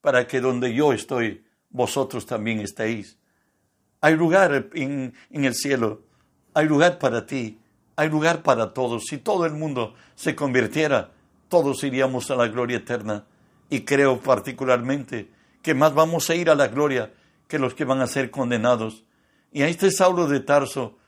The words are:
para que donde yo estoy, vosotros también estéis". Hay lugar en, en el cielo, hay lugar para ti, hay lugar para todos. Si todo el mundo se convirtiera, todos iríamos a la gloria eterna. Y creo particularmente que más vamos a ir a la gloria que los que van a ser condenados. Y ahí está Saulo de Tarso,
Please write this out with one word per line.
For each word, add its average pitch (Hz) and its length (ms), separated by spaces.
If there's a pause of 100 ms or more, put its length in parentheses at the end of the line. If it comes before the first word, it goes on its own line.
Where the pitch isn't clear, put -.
para 127 240
que 127 160
donde 123 320
yo 143 180
estoy, 113 540 (240)
vosotros 127 560
también 110 340
estéis". 107 580 (840)
Hay 156 140
lugar 165 580
en, 131 400 (160)
en 143 160
el 123 80
cielo, 117 480 (500)
hay 151 140
lugar 143 320
para 117 260
ti, 117 340 (380)
hay 156 140
lugar 156 320
para 113 320
todos. 120 320
Si 151 100
todo 170 300
el 156 80
mundo 143 400 (200)
se - 220
convirtiera, 131 760 (360)
todos 143 360
iríamos 131 460
a 131 60
la 120 120
gloria 120 280
eterna. 107 480 (460)
Y 135 100
creo 139 400
particularmente 127 1120 (320)
que 160 100
más 151 220
vamos 160 340
a 165 60
ir 170 160
a 156 40
la 143 140
gloria 127 460 (340)
que 151 100
los 131 140
que 147 140
van 131 160
a 123 40
ser 127 240
condenados. 120 720 (480)
Y 143 100
ahí 156 80
está 185 200
Saulo 180 380
de 139 120
Tarso, 135 680